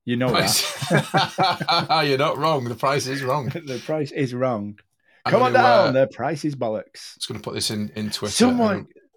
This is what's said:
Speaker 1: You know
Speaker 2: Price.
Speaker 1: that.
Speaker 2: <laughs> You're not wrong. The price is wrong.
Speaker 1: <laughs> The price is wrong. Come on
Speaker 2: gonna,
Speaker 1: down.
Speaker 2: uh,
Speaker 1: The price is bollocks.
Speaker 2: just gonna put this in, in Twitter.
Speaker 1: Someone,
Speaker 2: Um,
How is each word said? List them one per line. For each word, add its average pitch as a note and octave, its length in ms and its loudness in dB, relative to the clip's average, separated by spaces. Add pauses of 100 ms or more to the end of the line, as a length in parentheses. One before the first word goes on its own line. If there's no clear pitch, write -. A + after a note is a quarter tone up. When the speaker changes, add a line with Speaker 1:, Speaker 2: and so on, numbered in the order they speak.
Speaker 1:
You A#2+ 100 -2
know B2+ 140 0
Speaker 2:
Price. - 580 -2
Speaker 1:
that. E3 1160 0
Speaker 2:
<laughs> - 20 2
You're C3+ 120 2
not C#3+ 200 0
wrong. D3 260 0
The A#2+ 100 -4
price C3+ 320 0
is C#3 160 -6
wrong. C#3 260 -2
Speaker 1:
<laughs> - 20 -2
The C#3 340 -8
price D#3 280 -4
is C3 200 -2
wrong. A#2 460 -2 (520)
Come A3+ 120 6
on B3 100 2
Speaker 2:
gonna, B3 120 6
Speaker 1:
down. G#3+ 240 6
Speaker 2:
uh, - 40 0
Speaker 1:
The C3 160 4
price D3 360 -6
is D3 100 -2
bollocks. A2 600 -8
Speaker 2:
just - 140 -12
gonna A2 120 -10
put - 140 -10
this G#2+ 160 -4
in, G#2 260 -4
in G#2+ 140 -6
Twitter. G#2 220 -6
Speaker 1:
Someone, A#3 440 2
Speaker 2:
Um, D3 120 -10 (280)